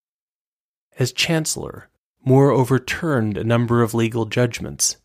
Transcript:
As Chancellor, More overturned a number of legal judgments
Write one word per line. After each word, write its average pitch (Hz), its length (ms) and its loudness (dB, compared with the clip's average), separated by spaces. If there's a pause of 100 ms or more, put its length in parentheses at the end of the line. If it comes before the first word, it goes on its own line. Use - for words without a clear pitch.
(1000)
As 127 140 -2
Chancellor, - 760 -4 (360)
More 135 260 6
overturned 120 880 0
a 104 60 -4
number 117 380 2
of 113 120 0
legal 113 320 0
judgments 107 800 -4